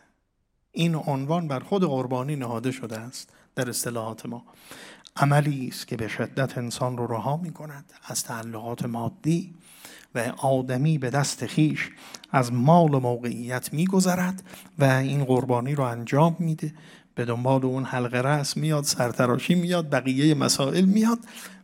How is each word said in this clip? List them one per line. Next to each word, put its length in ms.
این 220
عنوان 520
بر 120
خود 240
قربانی 520
نهاده 360
شده 280
است 300
در 140
اصطلاحات 560
ما. 180
عملی 520
است 200
که 100
به 100
شدت 500
انسان 400
رو 100
رها 300
می‌کند 560
از 160
تعلقات 600
مادی 680
و 40
آدمی 600
به 120
دست 380
خویش 420
از 220
مال 400
و 60
موقعیت 760
می‌گذرد 680
و 40
این 400
قربانی 520
رو 80
انجام 560
می‌ده. 340
به 100
دنبال 400
اون 180
حلقه 380
رأس 360
میاد، 260
سرتراشی 720
میاد، 340
بقیه 440
مسائل 520
میاد 340